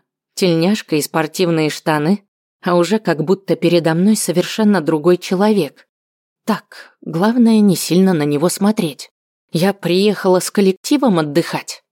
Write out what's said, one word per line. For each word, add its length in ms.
Тельняшка 640
и 60
спортивные 680
штаны, 540
а 140
уже 220
как 260
будто 320
передо 380
мной 220
совершенно 640
другой 380
человек. 680
Так, 560
главное 600
не 160
сильно 380
на 80
него 260
смотреть. 640
Я 240
приехала 680
с 100
коллективом 680
отдыхать. 720